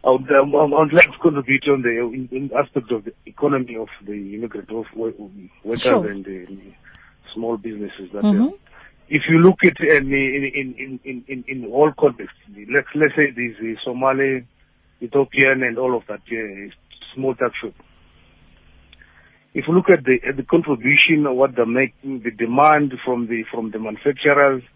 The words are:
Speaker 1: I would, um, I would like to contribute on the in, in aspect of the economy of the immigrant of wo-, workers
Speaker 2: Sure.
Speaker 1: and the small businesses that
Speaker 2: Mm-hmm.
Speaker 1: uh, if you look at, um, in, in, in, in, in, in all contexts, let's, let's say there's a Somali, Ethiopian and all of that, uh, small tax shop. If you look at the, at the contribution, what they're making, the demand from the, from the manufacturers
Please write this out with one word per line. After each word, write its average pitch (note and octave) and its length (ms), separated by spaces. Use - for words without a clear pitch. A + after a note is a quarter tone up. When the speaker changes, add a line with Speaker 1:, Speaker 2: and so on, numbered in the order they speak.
Speaker 1:
I - 40
would, C3 220
um, C#3 220
I D3 260
would D3+ 120
like E3+ 140
to - 160
contribute C#3 480
on C3+ 120
the A#2+ 80
in, A#2+ 400
in C3 240
aspect C3 380
of A2 140
the A#2 80
economy B2+ 520
of G#2+ 100
the G#2 300
immigrant G#2+ 340
of A2 140
wo-, A2+ 200
workers A2+ 180
Speaker 2:
Sure. B2+ 300
Speaker 1:
and G2 140
the F#2+ 480
small A2+ 220
businesses G#2 560
that G2+ 100
Speaker 2:
Mm-hmm. G#3 280
Speaker 1:
uh, G4 80
if D3 220
you E3 100
look F3+ 240
at, F3 160
um, D3 320
in, C#3 420
in, C3 240
in, C3 280
in, B2+ 240
in, C3 180
in B2 240
all C#3+ 260
contexts, B2 380
let's, A2 460
let's D3 200
say C#3+ 180
there's A#2 300
a A2+ 220
Somali, C3 600
Ethiopian C3+ 600
and A#2 140
all B2+ 180
of G#2+ 140
that, G2+ 100
uh, G#2 560
small C3 200
tax A#2+ 260
shop. G#2 120
If C3+ 160
you E3 40
look F3+ 160
at D#3 140
the, B2+ 140
at C#3 80
the C3 80
contribution, D3 920
what C3 220
they're A#2+ 100
making, C3 600
the A#2 60
demand C3+ 600
from A#2+ 220
the, A2+ 220
from A2+ 220
the G#2+ 80
manufacturers C3+ 840